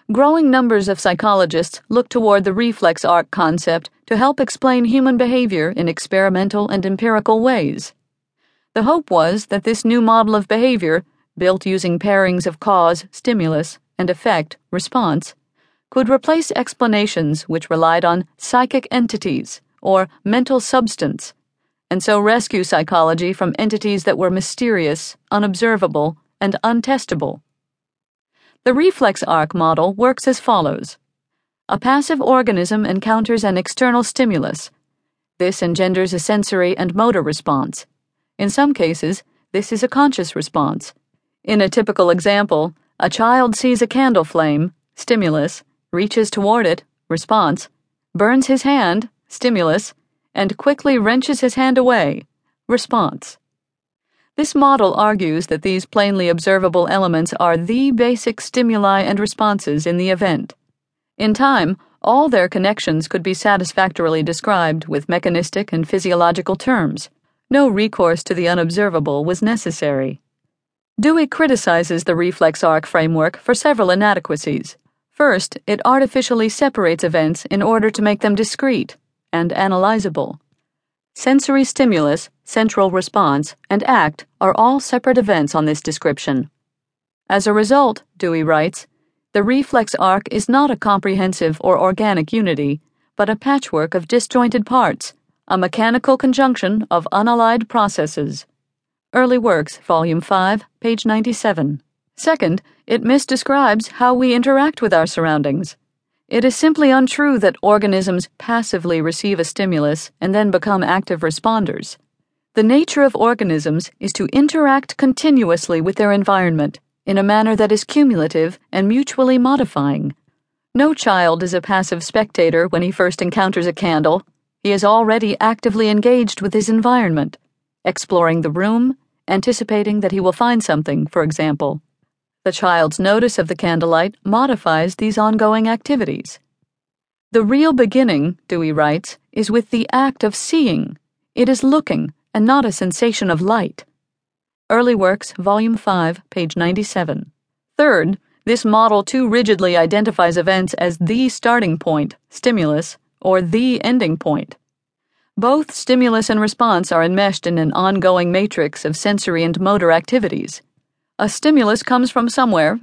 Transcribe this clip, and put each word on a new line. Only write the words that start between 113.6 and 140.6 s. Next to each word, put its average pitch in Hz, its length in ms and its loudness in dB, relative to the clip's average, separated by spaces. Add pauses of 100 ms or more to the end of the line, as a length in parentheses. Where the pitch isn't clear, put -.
is 196 140 -6
to - 180 -4
interact 277 640 2
continuously 220 840 2
with 190 140 -2
their 208 160 2
environment 185 680 0 (260)
in 196 120 -2
a 196 60 0
manner 214 300 2
that 214 200 2
is 208 100 0
cumulative 170 720 0 (140)
and 190 160 0
mutually 254 500 2
modifying. 147 800 0 (580)
No 294 200 2
child 180 500 0
is 180 100 -4
a 180 60 -2
passive 185 420 -2
spectator 175 680 0
when 170 120 -2
he 180 100 -2
first 180 300 -2
encounters 180 460 -2
a 170 60 -2
candle. 160 500 0 (400)
He 202 80 0
is 202 140 0
already 220 560 2
actively 220 480 0
engaged 233 500 2
with 196 140 -4
his 214 160 0
environment, 214 680 0 (460)
exploring 170 560 0
the 156 100 -2
room, 226 480 0 (300)
anticipating 208 720 -2
that 196 140 -2
he 196 80 -2
will 180 100 2
find 233 320 0
something, 151 420 -2
for 160 180 -2
example. 156 580 -2 (640)
The 185 80 0
child's 170 460 0
notice 214 380 2
of 170 120 -2
the 180 60 -4
candlelight 165 680 0
modifies 196 720 0
these 214 220 -2
ongoing 220 500 2
activities. 226 720 -4 (920)
The 226 100 4
real 285 300 4
beginning, 220 760 2
Dewey 160 240 -2
writes, 151 460 -2 (160)
is 208 180 -2
with 226 200 0
the 233 200 -2
act 262 320 0
of 208 120 -2
seeing. - 640 -2 (380)